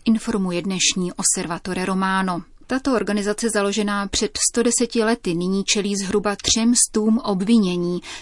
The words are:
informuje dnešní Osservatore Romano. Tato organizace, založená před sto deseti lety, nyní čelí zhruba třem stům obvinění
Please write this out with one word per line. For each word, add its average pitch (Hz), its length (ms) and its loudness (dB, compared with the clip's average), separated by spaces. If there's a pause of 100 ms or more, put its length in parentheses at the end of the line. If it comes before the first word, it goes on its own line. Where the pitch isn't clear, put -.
informuje 196 560 0
dnešní 180 520 -2
Osservatore 185 720 -4
Romano. 190 580 0 (240)
Tato 262 280 0
organizace, 208 540 0
založená 202 580 0
před - 300 -2 (120)
sto 233 140 2
deseti 233 400 2
lety, 214 300 0
nyní 190 300 0
čelí 202 320 0
zhruba 196 400 -2
třem 233 380 2 (160)
stům 220 280 2
obvinění 185 840 2 (200)